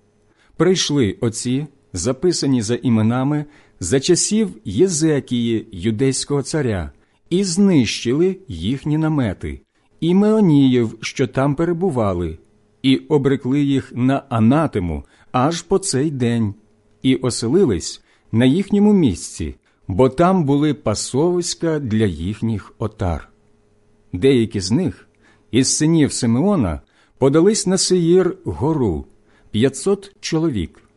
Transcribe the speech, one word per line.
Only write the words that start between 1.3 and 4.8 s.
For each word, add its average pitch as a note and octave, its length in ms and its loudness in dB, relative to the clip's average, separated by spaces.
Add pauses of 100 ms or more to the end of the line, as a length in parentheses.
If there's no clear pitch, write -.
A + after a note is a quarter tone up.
записані C3 680 -2
за A2+ 140 -2
іменами, B2+ 720 0 (340)
за F#2+ 200 -2
часів F#3 500 0 (160)
Єзекії, C3+ 1080 -2